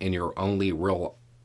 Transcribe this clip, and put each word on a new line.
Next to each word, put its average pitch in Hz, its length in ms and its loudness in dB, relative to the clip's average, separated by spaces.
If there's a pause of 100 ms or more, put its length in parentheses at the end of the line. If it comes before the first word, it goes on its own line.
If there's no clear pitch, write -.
and 95 120 0
your 87 260 -2
only 98 320 2
real, 87 460 -2 (280)